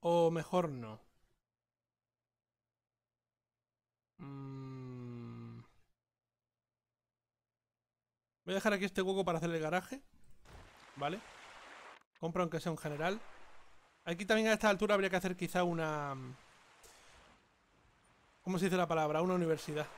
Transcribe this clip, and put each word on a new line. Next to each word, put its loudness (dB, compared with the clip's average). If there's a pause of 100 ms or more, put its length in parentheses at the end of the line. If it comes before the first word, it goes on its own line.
O 6
mejor 0
no. -8 (3250)
Mm. -12 (2750)
Voy -4
a -2
dejar 2
aquí 0
este 0
hueco 2
para 2
hacer 0
el 0
garaje. -2 (920)
Vale. -4 (1000)
Compra -2
aunque -2
sea -2
un -4
general. -2 (840)
Aquí -4
también 4
a 8
esta 4
altura 4
habría 4
que 2
hacer 0
quizá 2
una... 0 (2250)
¿cómo 0
se 2
dice 4
la 4
palabra? 4
Una 4
universidad. 0 (100)